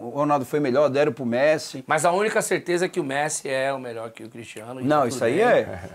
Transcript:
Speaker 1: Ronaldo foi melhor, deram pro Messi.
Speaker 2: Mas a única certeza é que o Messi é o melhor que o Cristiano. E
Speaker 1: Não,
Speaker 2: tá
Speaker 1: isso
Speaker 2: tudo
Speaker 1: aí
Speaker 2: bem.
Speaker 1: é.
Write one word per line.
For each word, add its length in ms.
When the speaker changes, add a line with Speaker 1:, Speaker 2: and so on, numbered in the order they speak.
Speaker 1:
Ronaldo 340
foi 160
melhor, 300
deram 220
pro 120
Messi. 640
Speaker 2:
Mas 180
a 80
única 300
certeza 440
é 20
que 120
o 40
Messi 440
é 240
o 80
melhor 300
que 140
o 40
Cristiano. 520
E 40
Speaker 1:
Não, 180
Speaker 2:
tá 60
Speaker 1:
isso 100
Speaker 2:
tudo 80
Speaker 1:
aí 100
Speaker 2:
bem. 100
Speaker 1:
é. 340